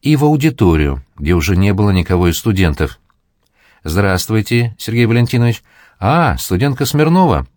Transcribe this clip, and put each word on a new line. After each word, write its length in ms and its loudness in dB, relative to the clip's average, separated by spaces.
и 140 2
в 80 0
аудиторию, 800 0
где 160 -2
уже 240 0
не 160 2
было 160 0
никого 400 0
из 80 -2
студентов. 640 -2
«Здравствуйте, 920 -2
Сергей 280 -2
Валентинович. 560 0
А, 380 0
студентка 480 -2
Смирнова. 600 2